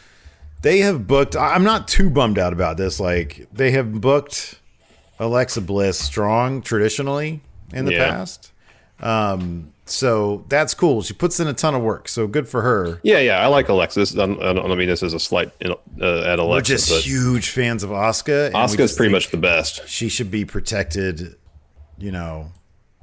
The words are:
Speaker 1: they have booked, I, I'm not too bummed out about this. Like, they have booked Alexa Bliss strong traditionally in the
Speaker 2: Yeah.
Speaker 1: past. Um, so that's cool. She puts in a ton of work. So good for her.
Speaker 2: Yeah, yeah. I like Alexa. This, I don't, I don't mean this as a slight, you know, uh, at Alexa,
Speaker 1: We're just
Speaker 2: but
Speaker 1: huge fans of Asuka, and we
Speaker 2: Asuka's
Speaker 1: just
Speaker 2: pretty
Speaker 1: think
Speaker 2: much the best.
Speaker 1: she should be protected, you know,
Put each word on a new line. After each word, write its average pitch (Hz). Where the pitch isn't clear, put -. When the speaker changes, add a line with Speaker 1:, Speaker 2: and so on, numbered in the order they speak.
Speaker 1:
they 170
have 190
booked, 139
I, 147
I'm 180
not 214
too 196
bummed 120
out 90
about 82
this. 95
Like, 87
they 123
have 110
booked -
Alexa 117
Bliss 98
strong 117
traditionally 143
in 131
the 185
Speaker 2:
Yeah. 175
Speaker 1:
past. -
Um, 90
so 107
that's 147
cool. 131
She -
puts -
in 165
a 147
ton 147
of 123
work. 110
So 113
good 123
for 120
her. 95
Speaker 2:
Yeah, 196
yeah. 110
I 107
like 139
Alexa. 95
This, 101
I 98
don't, 98
I 92
don't 90
mean 90
this 87
as 85
a 80
slight, 85
you 90
know, 85
uh, 87
at 87
Alexa, 85
Speaker 1:
We're 85
just -
Speaker 2:
but 82
Speaker 1:
huge 127
fans 117
of 98
Asuka, 113
and 101
we 104
Speaker 2:
Asuka's 110
Speaker 1:
just 120
Speaker 2:
pretty 107
Speaker 1:
think 92
Speaker 2:
much -
the -
best. 82
Speaker 1:
she 117
should 104
be 104
protected, 92
you 101
know, 82